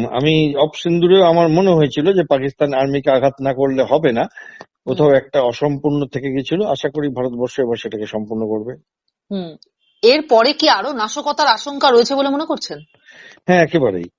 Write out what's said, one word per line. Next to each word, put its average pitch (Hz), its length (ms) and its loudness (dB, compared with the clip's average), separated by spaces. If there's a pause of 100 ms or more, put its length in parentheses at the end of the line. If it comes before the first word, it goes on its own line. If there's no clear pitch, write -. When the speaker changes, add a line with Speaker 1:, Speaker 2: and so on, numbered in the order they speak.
Speaker 1:
আমি 147 500 0
অফ 147 200 2
সিন্দুরেও 175 480 2
আমার 170 260 4
মনে 185 200 2
হয়েছিল 156 440 2
যে 180 160 2
পাকিস্তান 139 440 0
আর্মিকে 139 380 0
আঘাত 131 300 2
না 135 120 -2
করলে 131 300 0
হবে 139 280 2
না, 120 160 -2 (580)
কোথাও 147 220 0
Speaker 2:
হুম। 143 80 6
Speaker 1:
একটা 135 260 0
অসম্পূর্ণ 143 640 -2
থেকে 131 260 -6
গেছিল। 139 320 -4
আশা 156 260 -4
করি 147 180 -4
ভারতবর্ষ 127 520 -4
এবার 117 160 0
সেটাকে 107 300 -8
সম্পূর্ণ 107 420 -6
করবে। 110 340 -6 (500)
Speaker 2:
হুম। 175 400 -12 (320)
এরপরে 262 520 4
কি 302 160 0
আরো 233 240 0
নাশকতার 285 540 -4
আশঙ্কা 277 440 0
রয়েছে 240 240 2
বলে 277 140 0
মনে 285 160 -4
করছেন? 226 340 -8 (680)
Speaker 1:
হ্যাঁ, 180 160 4
একেবারেই। 123 400 0 (160)